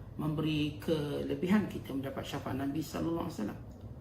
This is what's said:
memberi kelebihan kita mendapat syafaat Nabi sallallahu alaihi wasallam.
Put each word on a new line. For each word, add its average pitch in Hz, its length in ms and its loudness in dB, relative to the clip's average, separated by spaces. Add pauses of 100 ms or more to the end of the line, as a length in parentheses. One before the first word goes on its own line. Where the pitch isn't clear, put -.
(160)
memberi 151 640 2
kelebihan 147 880 4
kita - 240 -6
mendapat 135 320 -2
syafaat 127 320 -2
Nabi 139 260 0
sallallahu 165 460 0
alaihi 160 100 -4
wasallam. - 220 -2 (420)